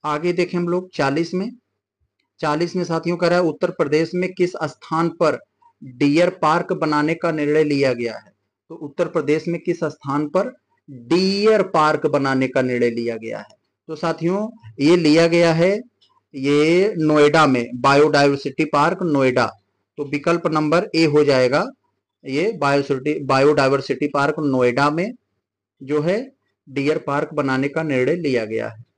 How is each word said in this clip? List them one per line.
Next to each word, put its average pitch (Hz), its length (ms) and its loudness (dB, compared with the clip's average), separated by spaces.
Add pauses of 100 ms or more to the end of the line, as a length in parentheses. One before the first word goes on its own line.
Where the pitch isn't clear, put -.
आगे 151 280 -2
देखें 175 260 -4
हम 175 100 -2
लोग 180 260 -4
चालीस 156 400 -2
में। 202 180 -6 (880)
चालीस 160 360 -2
में 175 80 -2
साथियों 165 320 -2
कह 175 120 0
रहा 175 100 2
है, 180 60 2
उत्तर 156 260 -2
प्रदेश 156 440 0
में 180 200 -4
किस 180 160 0
स्थान 165 580 -4
पर 156 320 0 (440)
डियर 143 460 2
पार्क 165 420 -2
बनाने 156 420 0
का 165 180 -4
निर्णय 151 320 0
लिया 139 280 0
गया 117 240 -6
है? - 160 -20 (360)
तो 160 60 -16
उत्तर 165 340 -6
प्रदेश 156 400 -2
में 170 120 -4
किस 170 240 -4
स्थान 147 440 -4
पर 208 260 -2 (360)
डियर 190 720 2
पार्क 156 440 0
बनाने 135 420 0
का 131 140 -2
निर्णय 120 280 0
लिया 117 260 -6
गया 110 220 -10
है? - 180 -18 (320)
तो 160 80 -12
साथियों, 175 760 -4 (100)
ये 160 160 6
लिया 165 300 4
गया 170 260 2
है, 185 280 2 (540)
ये 156 640 2
नोएडा 151 480 4
में, 123 280 0
बायोडायवर्सिटी 143 880 2
पार्क 151 380 0
नोएडा। 131 440 2 (500)
तो 147 80 -8
विकल्प 170 420 -4
नंबर 156 480 0
ए 165 100 2
हो 147 200 4
जाएगा, 135 400 2 (640)
ये 156 260 -2
बायोसिटी-, 143 720 -2
बायोडायवर्सिटी 135 840 2
पार्क 143 320 0
नोएडा 135 520 2
में 180 220 -4 (680)
जो 143 180 -2
है 208 320 -2 (360)
डियर 139 300 -2
पार्क 147 360 -4
बनाने 135 340 -2
का 160 140 -4
निर्णय 143 340 0
लिया 131 280 -2
गया 110 240 -6
है। 110 160 -18 (140)